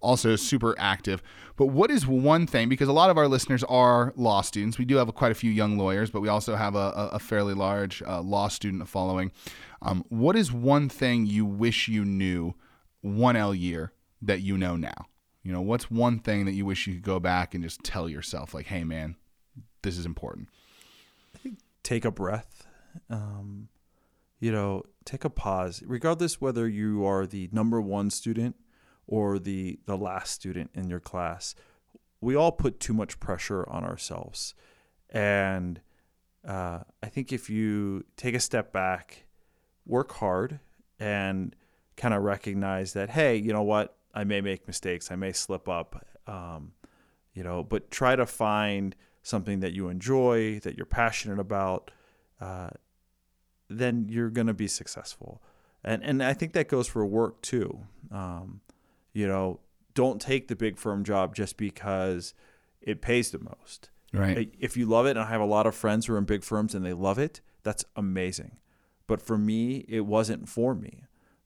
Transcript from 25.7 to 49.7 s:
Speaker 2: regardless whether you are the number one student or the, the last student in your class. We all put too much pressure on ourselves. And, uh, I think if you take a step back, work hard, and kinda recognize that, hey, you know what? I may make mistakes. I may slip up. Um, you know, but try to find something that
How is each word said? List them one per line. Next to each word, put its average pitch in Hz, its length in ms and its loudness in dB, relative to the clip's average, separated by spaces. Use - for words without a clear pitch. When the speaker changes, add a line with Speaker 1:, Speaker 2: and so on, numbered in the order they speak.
Speaker 2:
regardless 160 540 0
whether 117 260 0
you 104 400 0
are 98 220 2
the 95 240 -8
number 113 280 2
one 101 300 0
student 117 460 -2
or 104 320 0
the, 95 480 -6
the 101 100 -4
last 95 360 -6
student 90 420 -8
in 92 160 -6
your 87 80 -4
class. 85 560 -8
We 123 140 0
all 160 160 4
put 143 300 -2
too - 140 -2
much 107 260 -2
pressure - 480 -4
on 90 160 -6
ourselves. - 680 -10
And, 95 720 0
uh, 90 360 -8
I - 40 -8
think 131 240 -8
if - 160 -6
you 104 560 -2
take 123 180 -4
a 123 60 0
step - 320 -2
back, 92 540 -4
work 127 300 -2
hard, 110 440 -2
and 98 560 -2
kinda 110 260 0
recognize 98 720 -2
that, 98 180 -4
hey, 135 260 4
you 107 180 0
know 107 80 0
what? 104 340 2
I 107 120 -4
may 101 180 0
make 95 240 -4
mistakes. 90 440 -6
I 90 60 -8
may 95 160 -4
slip - 340 -6
up. 85 380 -6
Um, 87 460 -12
you 92 100 -12
know, 90 220 -4
but - 260 -4
try 131 260 2
to 127 100 2
find 104 680 0
something 101 380 -2
that 92 120 -4